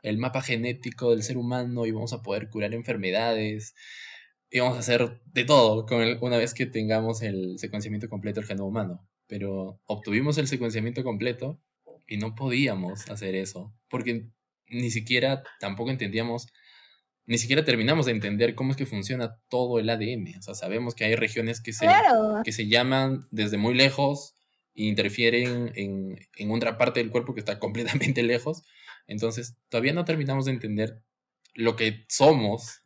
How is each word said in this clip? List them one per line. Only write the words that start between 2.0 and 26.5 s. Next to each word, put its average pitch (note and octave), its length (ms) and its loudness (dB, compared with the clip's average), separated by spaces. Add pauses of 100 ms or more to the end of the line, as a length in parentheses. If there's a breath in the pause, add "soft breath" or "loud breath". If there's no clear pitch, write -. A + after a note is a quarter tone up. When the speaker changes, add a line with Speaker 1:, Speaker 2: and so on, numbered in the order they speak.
Speaker 1:
a A2+ 80 -10
poder G#2 260 -4
curar G#2 260 -4
enfermedades, G#2+ 1000 -2 (760 loud breath)
íbamos B2+ 260 2
a A#2+ 40 -6
hacer A#2+ 460 2
de B2 180 -2
todo A2+ 420 8
con A#2 140 2
el, A#2 220 2
una A#2+ 160 2
vez A#2+ 160 0
que B2 120 -2
tengamos A2 560 0
el F#2+ 360 -4
secuenciamiento G#2+ 500 -6
completo G#2 320 -6
del G#2+ 80 -12
genoma G2 200 -4
humano. G2 400 -4 (200)
Pero G2 560 -6
obtuvimos A#2 540 0
el C#3+ 100 0
secuenciamiento A#2+ 560 -2
completo B2 560 -4 (480)
y G#2+ 80 -6
no A2 180 -4
podíamos A2+ 760 -2
hacer G#2 240 -6
eso, F#2+ 400 -8 (140)
porque A#2 420 -4 (380)
ni A#2+ 220 -4
siquiera B2 520 0 (180)
tampoco G2+ 300 -4
entendíamos, A#2 580 -4 (800 soft breath)
ni A#2 120 0
siquiera C3 260 2
terminamos C3 420 2
de B2 60 0
entender G#2+ 420 0
cómo C3+ 160 -2
es C3+ 60 0
que C3+ 100 -4
funciona A2+ 500 -6 (140)
todo B2 280 0
el A2 120 0
A A2+ 60 0
D A2 180 -2
N. F#2 240 -8
O - 40 -18
sea, G2 120 -12
sabemos A2+ 400 -4
que A2 100 -2
hay A2 120 4
regiones A2+ 440 -2
que A2+ 120 -10
se, G#2+ 140 0
Speaker 2:
Claro. A#3 580 6
Speaker 1:
que - 80 -2
se A2 140 -2
llaman C3 640 4
desde G#2+ 280 0
muy A2+ 160 2
lejos C#3 600 2 (400)
e G#2+ 100 -4
interfieren A#2 880 2
en, G2 440 -6 (180)
en G#2 140 -4